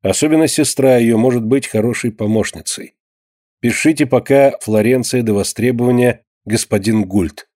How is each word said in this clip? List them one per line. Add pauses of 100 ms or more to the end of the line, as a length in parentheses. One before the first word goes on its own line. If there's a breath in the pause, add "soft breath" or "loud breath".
Особенно
сестра
её
может
быть
хорошей
помощницей. (680)
Пишите
пока
Флоренция
до
востребования, (200)
господин
Гульт. (120)